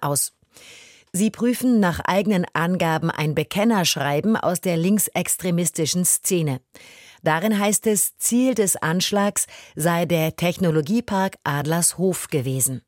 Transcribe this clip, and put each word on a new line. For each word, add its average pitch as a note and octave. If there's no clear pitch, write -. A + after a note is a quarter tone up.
aus. C#3+
Sie G#3
prüfen A#3+
nach F3
eigenen F#3
Angaben E3
ein D3+
Bekennerschreiben E3+
aus E3+
der F3
linksextremistischen F3
Szene. D#3
Darin F#3+
heißt G3+
es, -
Ziel B3
des G3+
Anschlags G3+
sei E3+
der D#3+
Technologiepark F#3
Adlershof D#3+
gewesen. C3